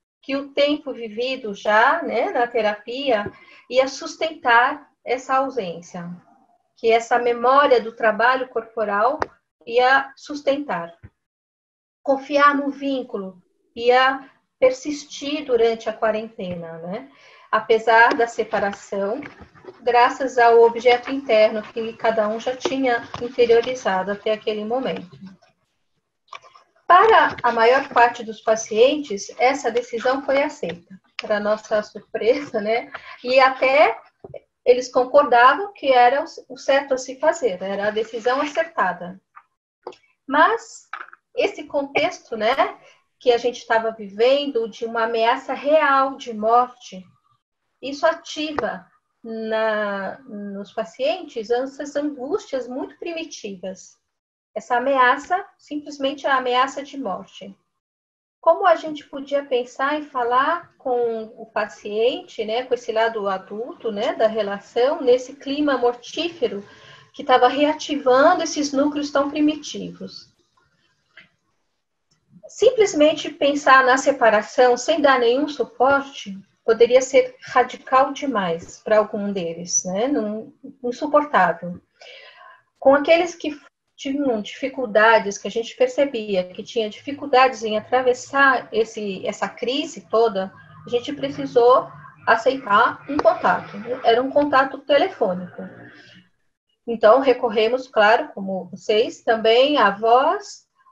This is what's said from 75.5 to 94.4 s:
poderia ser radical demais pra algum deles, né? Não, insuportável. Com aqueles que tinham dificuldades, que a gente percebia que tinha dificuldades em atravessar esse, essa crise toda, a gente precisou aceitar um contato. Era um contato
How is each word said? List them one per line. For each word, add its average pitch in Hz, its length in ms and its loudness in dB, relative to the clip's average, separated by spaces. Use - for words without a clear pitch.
poderia 233 340 6
ser 262 420 0
radical 262 680 0
demais 196 720 -6
pra 214 140 2
algum 208 340 -2
deles, 175 540 -6
né? 202 240 -2
Não, 220 440 -6
insuportável. 240 960 0
Com 269 160 4
aqueles 330 400 2
que - 240 -10
tinham 269 460 -4
dificuldades, 214 960 0
que - 100 -10
a 202 40 -10
gente 233 260 -6
percebia 226 640 0
que 180 180 -14
tinha 214 280 -6
dificuldades 262 720 0
em 214 140 -4
atravessar 254 960 0
esse, 208 520 -4
essa 202 220 -6
crise 254 600 -8
toda, 208 440 0
a - 40 -18
gente 240 240 -4
precisou 269 760 2
aceitar 233 800 2
um 285 60 -4
contato. 302 640 0
Era 240 180 4
um 269 80 -2
contato 277 500 0